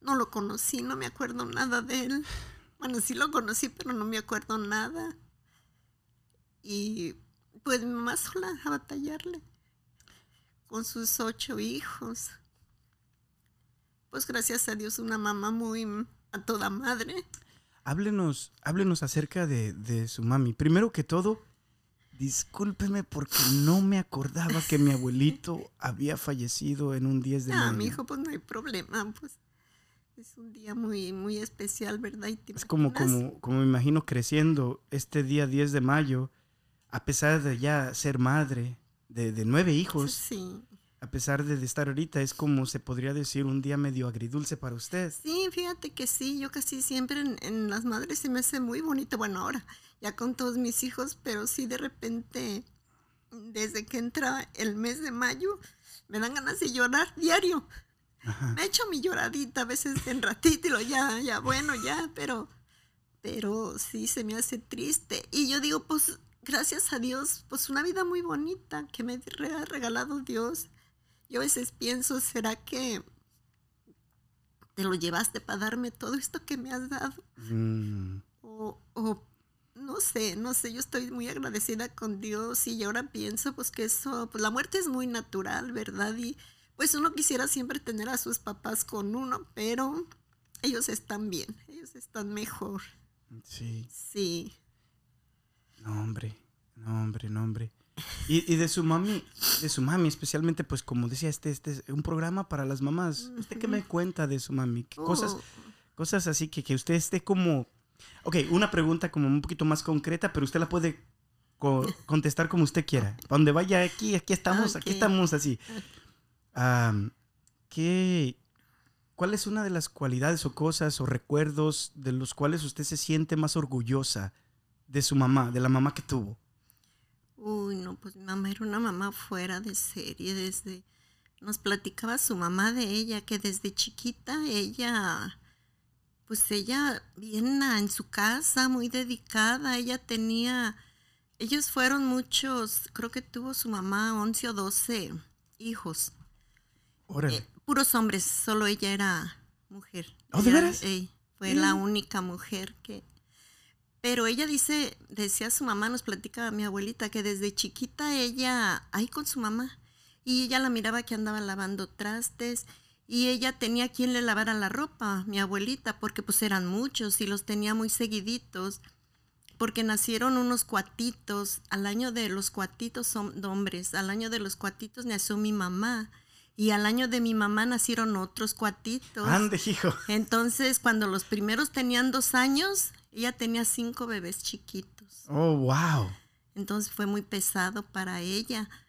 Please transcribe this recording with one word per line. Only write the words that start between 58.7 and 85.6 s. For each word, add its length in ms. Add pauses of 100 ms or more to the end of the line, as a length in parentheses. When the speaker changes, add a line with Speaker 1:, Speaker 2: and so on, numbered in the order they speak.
Speaker 1:
mi 80
lloradita 600
a 40
veces 400
en 160
ratito 460
y 40
lo 100
ya, 400
ya, 180
bueno, 420
ya, 320
pero, 360 (720)
pero 580
sí 280
se 180
me 100
hace 220
triste. 720
Y 180
yo 120
digo, 240
pues, 340 (220)
gracias 500
a 80
Dios, 480
pues, 220
una 120
vida 220
muy 180
bonita 720
que 140
me 200
re-, 280
ha 100
regalado 560
Dios. 480 (640)
Yo 100
a 40
veces 280
pienso, 480
¿será 380
que 440 (1700)
te 100
lo 120
llevaste 440
pa' 180
darme 340
todo 240
esto 300
que 120
me 160
has 160
dado? 340 (140)
Speaker 2:
Mm. 800 (240)
Speaker 1:
O, 400 (120)
o, 300 (520)
no 260
sé, 340
no 180
sé, 200
yo 80
estoy 280
muy 200
agradecida 640
con 240
Dios 480
y 160
ahora 280
pienso, 420
pues, 180
que 140
eso, 440
pues, 120
la 80
muerte 300
es 100
muy 180
natural, 640